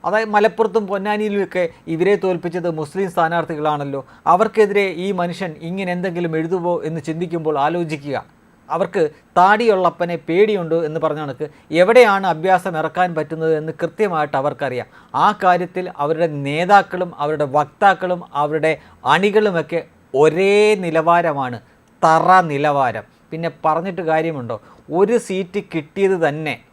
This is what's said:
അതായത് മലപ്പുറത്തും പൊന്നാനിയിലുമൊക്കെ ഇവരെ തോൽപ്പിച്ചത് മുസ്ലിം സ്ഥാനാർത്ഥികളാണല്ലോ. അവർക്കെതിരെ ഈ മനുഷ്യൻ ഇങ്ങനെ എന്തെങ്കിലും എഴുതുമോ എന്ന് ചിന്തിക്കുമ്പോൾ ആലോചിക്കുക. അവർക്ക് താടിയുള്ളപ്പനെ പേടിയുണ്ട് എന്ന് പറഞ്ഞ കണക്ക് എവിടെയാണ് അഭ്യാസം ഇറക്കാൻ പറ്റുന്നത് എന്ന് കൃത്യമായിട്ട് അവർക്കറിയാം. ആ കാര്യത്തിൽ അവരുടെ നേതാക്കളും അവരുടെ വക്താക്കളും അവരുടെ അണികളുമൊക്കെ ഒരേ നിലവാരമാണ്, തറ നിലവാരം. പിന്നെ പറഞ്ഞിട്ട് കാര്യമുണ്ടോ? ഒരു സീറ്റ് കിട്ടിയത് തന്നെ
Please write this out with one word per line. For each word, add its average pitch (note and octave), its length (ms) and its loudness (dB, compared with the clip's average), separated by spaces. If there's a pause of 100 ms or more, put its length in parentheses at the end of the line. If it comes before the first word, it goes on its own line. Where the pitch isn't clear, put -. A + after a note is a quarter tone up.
അതായത് G#3+ 300 0
മലപ്പുറത്തും G#3+ 560 2
പൊന്നാനിയിലുമൊക്കെ G3+ 720 -2 (320)
ഇവരെ F3+ 220 2
തോൽപ്പിച്ചത് F3+ 600 -4
മുസ്ലിം F3+ 380 -4
സ്ഥാനാർത്ഥികളാണല്ലോ. D3+ 840 -2 (320)
അവർക്കെതിരെ G3+ 520 2 (200)
ഈ G3 40 -4 (120)
മനുഷ്യൻ F3 300 -4 (180)
ഇങ്ങനെ F#3 280 -6
എന്തെങ്കിലും F3 420 -4
എഴുതുമോ F3 360 -2 (140)
എന്ന് E3 200 -6
ചിന്തിക്കുമ്പോൾ D#3+ 560 -4
ആലോചിക്കുക. D3+ 520 -4 (520)
അവർക്ക് F3 340 -2 (340)
താടിയുള്ളപ്പനെ F#3 800 2 (100)
പേടിയുണ്ട് F3+ 480 2 (120)
എന്ന് D#3 180 -6
പറഞ്ഞ D3+ 200 -2
കണക്ക് C#3+ 220 -8 (340)
എവിടെയാണ് G3 520 6
അഭ്യാസം F3+ 480 0
ഇറക്കാൻ F3+ 360 0
പറ്റുന്നത് D#3+ 440 -2
എന്ന് D#3 200 -8
കൃത്യമായിട്ട് D#3+ 600 -2
അവർക്കറിയാം. B2+ 480 -4 (360)
ആ - 20 6 (160)
കാര്യത്തിൽ F3+ 420 0 (180)
അവരുടെ D#3+ 260 0 (180)
നേതാക്കളും F3+ 640 2 (120)
അവരുടെ D3 240 -2 (100)
വക്താക്കളും F3+ 640 0 (220)
അവരുടെ D3+ 300 0 (420)
അണികളുമൊക്കെ F#3 680 0 (340)
ഒരേ E3 420 4 (280)
നിലവാരമാണ്, D#3+ 760 0 (440)
തറ E3 380 6 (120)
നിലവാരം. C#3 520 0 (260)
പിന്നെ E3 200 -6 (160)
പറഞ്ഞിട്ട് E3+ 360 -2 (100)
കാര്യമുണ്ടോ? D3 460 -2 (400)
ഒരു G#3+ 180 4 (100)
സീറ്റ് F#3+ 340 -4 (140)
കിട്ടിയത് F#3+ 420 0 (100)
തന്നെ D3 300 -4 (160)